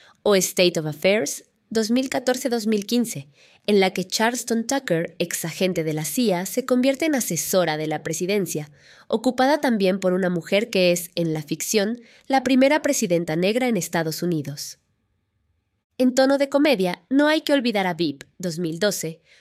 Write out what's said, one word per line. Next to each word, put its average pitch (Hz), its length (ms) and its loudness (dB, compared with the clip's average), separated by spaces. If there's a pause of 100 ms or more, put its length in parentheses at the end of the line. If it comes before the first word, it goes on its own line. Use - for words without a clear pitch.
(220)
o 208 140 4
State 175 440 2
of 151 60 -4
Affairs, 190 600 -2 (260)
dos 220 180 -2
mil 262 200 0
catorce, 262 400 -2
dos 226 180 -2
mil 208 180 0
quince, 226 440 -4 (360)
en 208 140 4
la 190 140 2
que 185 120 -6
Charlton 226 600 -2
Tucker, 226 540 -2
ex 170 260 -4
agente 175 400 -2
de 156 80 -2
la 156 100 -4
cia, 190 420 0
se 247 200 -4
convierte 262 400 2
en 302 100 2
asesora 175 600 0
de 156 100 -4
la 151 160 -4
presidencia, 165 680 -4 (360)
ocupada 254 540 0
también 202 380 0
por 185 120 0
una 180 180 0
mujer 196 400 -2
que 180 220 4
es, 175 240 -4
en 165 160 -2
la 156 120 -4
ficción, 208 580 -2 (260)
la 262 160 2
primera 269 380 4
presidenta 175 560 0
negra 220 320 0
en 220 80 0
Estados 165 440 -4
Unidos. 147 580 -6 (1160)
En 254 160 2
tono 269 260 4
de 277 100 0
comedia, 240 600 2
no 285 180 4
hay 311 140 2
que 302 120 0
olvidar 226 340 2
a 175 60 -2
Veep, 156 320 -4 (120)
dos 175 220 -6
mil 165 200 -4
doce, 175 420 -2 (200)